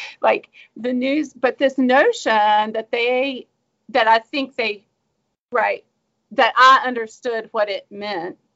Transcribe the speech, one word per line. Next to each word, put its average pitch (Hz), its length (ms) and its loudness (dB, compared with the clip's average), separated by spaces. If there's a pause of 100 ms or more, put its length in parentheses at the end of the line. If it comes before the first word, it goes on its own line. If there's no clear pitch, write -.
(200)
like, - 300 -2 (260)
the 240 160 -6
news," 269 400 -2
but - 240 -2
this 269 220 -2
notion 226 920 2
that 220 180 -8
they, 254 560 -4 (420)
that 226 180 0
I 226 120 6
think 269 380 -8
they, 208 280 -6 (640)
right, 117 320 -2 (500)
that 226 260 2
I 254 280 6
understood 226 680 -8
what 208 180 -2
it - 200 -8
meant, 202 480 -10 (180)